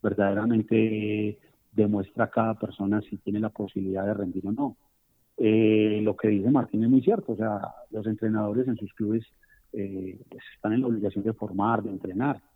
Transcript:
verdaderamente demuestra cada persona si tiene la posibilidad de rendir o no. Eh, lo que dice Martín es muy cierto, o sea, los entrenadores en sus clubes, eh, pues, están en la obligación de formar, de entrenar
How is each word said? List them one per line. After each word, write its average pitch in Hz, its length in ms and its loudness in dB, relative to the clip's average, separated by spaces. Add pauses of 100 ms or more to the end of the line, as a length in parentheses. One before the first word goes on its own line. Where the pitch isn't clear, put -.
verdaderamente 107 1400 0 (340)
demuestra 104 580 0
cada 113 240 0
persona 104 480 -2
si - 160 -12
tiene 101 220 -4
la 110 100 -2
posibilidad 95 560 -4
de 107 80 0
rendir 95 320 -6
o 190 60 -2
no. 269 240 -4 (600)
Eh, 107 680 4
lo 107 140 0
que - 120 0
dice 104 220 2
Martín 120 340 2
es 117 40 4
muy 131 140 6
cierto, 196 300 0
o 104 40 -2
sea, 104 240 -2 (300)
los 107 160 -6
entrenadores 110 600 0
en 120 80 -2
sus 104 180 -12
clubes, 110 320 -2 (480)
eh, 98 440 -8 (120)
pues, - 120 -20 (120)
están 107 180 -4
en 123 100 2
la 131 40 0
obligación 101 380 -2
de 110 100 0
formar, 104 480 -2
de 101 80 -6
entrenar 98 500 -4 (160)